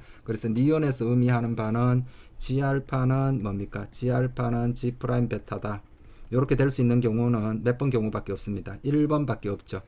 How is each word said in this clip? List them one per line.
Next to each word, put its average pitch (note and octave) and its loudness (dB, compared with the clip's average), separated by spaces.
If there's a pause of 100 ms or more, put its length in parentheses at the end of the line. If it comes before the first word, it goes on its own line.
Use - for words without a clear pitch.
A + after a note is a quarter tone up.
(240)
그래서 A2+ -4
니은에서 C3+ 2
의미하는 A#2+ 2
바는 A#2+ 2 (320)
G C3+ -2
알파는 C3+ 0
뭡니까? G2+ -6
G B2 -2
알파는 A#2+ 0
G A#2+ -2
프라임 B2 0
베타다. G#2 -6 (520)
요렇게 C3+ 2
될 C3+ 4
수 C3 -2
있는 A#2+ 6
경우는 A2 2
몇 B2 2
번 C#3+ 0
경우밖에 G#2+ -2
없습니다. G2 -6
일 D3 2
번밖에 C#3+ -2
없죠. G2 -6